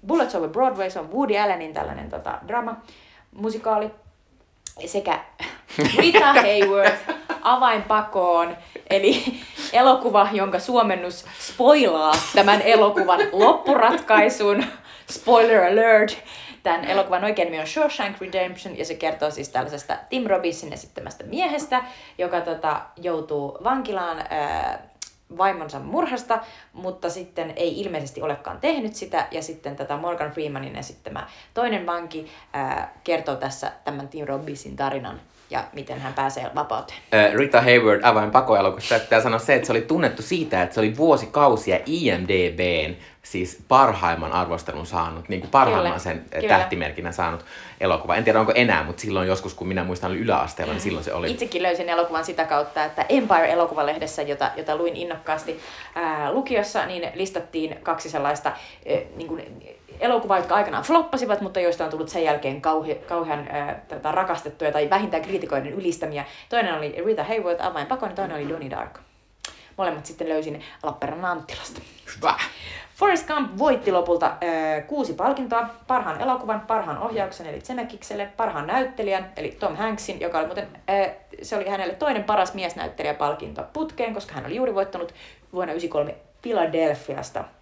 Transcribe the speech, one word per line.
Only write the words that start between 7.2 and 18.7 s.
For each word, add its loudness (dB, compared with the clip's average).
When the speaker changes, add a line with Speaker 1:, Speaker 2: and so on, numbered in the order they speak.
Speaker 1:
Avainpakoon, 2
eli 2
elokuva, 6
jonka 0
suomennus 0
spoilaa 6
tämän 8
elokuvan 6
loppuratkaisun. 6
Spoiler 6
alert! 6
Tän 0
elokuvan 2
oikein 2
nimi -4
on -6
Shawshank -2
Redemption, -6